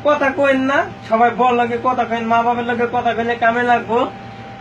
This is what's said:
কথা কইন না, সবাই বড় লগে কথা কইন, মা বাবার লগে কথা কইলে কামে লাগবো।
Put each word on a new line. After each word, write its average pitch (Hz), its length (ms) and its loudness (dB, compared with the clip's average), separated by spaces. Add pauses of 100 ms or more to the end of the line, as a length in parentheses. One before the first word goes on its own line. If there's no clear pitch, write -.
কথা 285 320 2
কইন 269 240 2
না, 277 240 0 (240)
সবাই 226 280 4
বড় 240 280 2
লগে 233 200 -2
কথা 254 200 0
কইন, 226 200 -4
মা 233 180 2
বাবার 240 220 0
লগে 240 280 0
কথা 240 220 0
কইলে 233 200 -2
কামে 233 280 2
লাগবো। 233 480 0 (500)